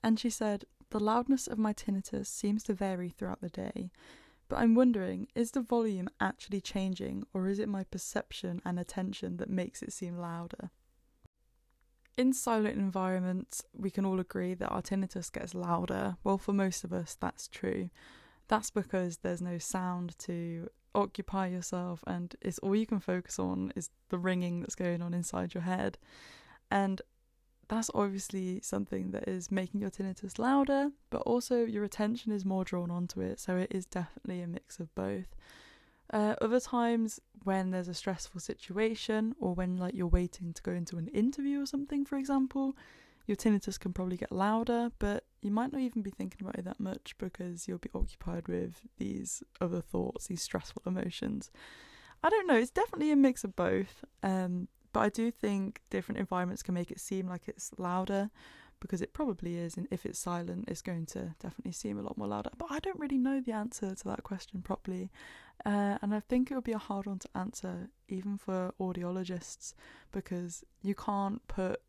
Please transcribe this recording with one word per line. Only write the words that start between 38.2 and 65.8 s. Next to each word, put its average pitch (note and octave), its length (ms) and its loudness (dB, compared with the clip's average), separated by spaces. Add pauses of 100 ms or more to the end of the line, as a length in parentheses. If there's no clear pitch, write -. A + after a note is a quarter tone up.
situation, A3 1000 0
or F#3 160 0
when, F3+ 200 0
like, F3+ 200 0
you're F3+ 100 0
waiting F3 480 4
to - 80 -12
go F3+ 100 -2
into F3 280 -2
an E3 80 -2
interview C#4 520 2
or C#4 60 0
something, C#4 400 0
for C#4 100 -4
example, C4+ 600 2 (480)
your G#3 100 2
tinnitus G3+ 440 4
can F#3+ 120 -4
probably F3+ 240 -2
get - 160 -6
louder, A#3 680 2
but G#3 260 0 (160)
you G#3 80 -2
might A#3 220 2
not C#4 100 -2
even A#3 220 -2
be G3 80 -6
thinking F#3+ 300 -8
about F#3+ 180 -6
it F3+ 60 -6
that F#3 140 -8
much - 380 -6
because F3+ 500 -6
you'll F3+ 120 -4
be - 160 -8
occupied F3 520 -2
with F3+ 380 -4 (120)
these G3 440 -4 (180)
other F3 220 0
thoughts, - 460 -4
these F3 160 -4
stressful - 420 -4
emotions. - 640 -2 (760)
I D#4+ 60 8
don't G4+ 160 6
know, D#4+ 100 8
it's A#3 140 6
definitely D#4+ 420 2
a D4 40 8
mix C4+ 280 8
of G3 120 -6
both, - 500 2 (160)
um, F#3 460 0 (260)
but G#3+ 60 4
I G#3 100 6
do A3+ 220 0
think G3+ 580 0
different - 300 -2
environments F3+ 420 -2
can F3+ 140 0
make F3 160 -2
it F3+ 80 -10
seem F#3+ 280 -2
like F3+ 200 -6
it's - 320 -10
louder, F#3 500 0 (520)
because F3+ 200 -2
it - 120 -4
probably F3 420 -2
is, E3+ 220 -4
and F3 120 -4
if - 160 -4
it's - 140 -6
silent, F3 480 -4
it's F3 140 -6
going E3+ 260 -4
to F3+ 320 -6
definitely - 320 -8
seem - 260 -6
a - 60 -6
lot - 140 -6
more - 100 -4
louder. G#3 300 -4
But E4+ 120 -6
I D4 100 -2
don't F#4+ 200 -6
really C#4 180 0
know C4+ 220 4
the B3 140 -4
answer G#3 420 -4
to - 80 -14
that G3 200 -4
question F#3+ 380 -8
properly, F#3 480 -4 (560)
uh, G3+ 360 2